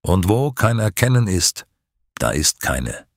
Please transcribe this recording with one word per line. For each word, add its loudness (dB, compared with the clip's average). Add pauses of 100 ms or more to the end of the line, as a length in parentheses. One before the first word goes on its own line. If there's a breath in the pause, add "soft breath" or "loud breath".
Und 0
wo 2
kein 0
Erkennen 2
ist, -2 (500)
da -2
ist -2
keine -6